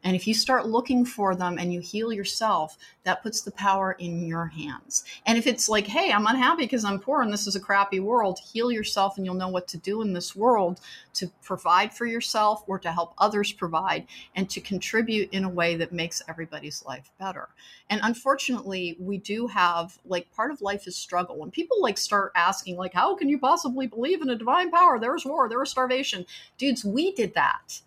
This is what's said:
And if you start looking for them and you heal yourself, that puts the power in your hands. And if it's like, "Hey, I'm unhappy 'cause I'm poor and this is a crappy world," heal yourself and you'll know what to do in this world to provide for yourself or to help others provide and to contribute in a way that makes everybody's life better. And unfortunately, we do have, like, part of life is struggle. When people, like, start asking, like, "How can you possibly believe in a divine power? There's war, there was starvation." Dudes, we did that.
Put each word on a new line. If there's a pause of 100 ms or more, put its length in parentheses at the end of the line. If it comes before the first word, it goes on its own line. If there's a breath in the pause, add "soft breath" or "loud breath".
And
if
you
start
looking
for
them
and
you
heal
yourself, (260 loud breath)
that
puts
the
power
in
your
hands. (220 loud breath)
And
if
it's
like,
"Hey,
I'm
unhappy
'cause
I'm
poor
and
this
is
a
crappy
world,"
heal
yourself
and
you'll
know
what
to
do
in
this
world (360 loud breath)
to (160)
provide
for
yourself
or
to
help
others
provide (280 loud breath)
and
to
contribute
in
a
way
that
makes
everybody's
life
better. (400 loud breath)
And
unfortunately,
we
do
have,
like,
part
of
life
is
struggle.
When
people,
like,
start
asking,
like,
"How
can
you
possibly
believe
in
a
divine
power?
There's
war,
there
was
starvation." (320 loud breath)
Dudes,
we
did
that.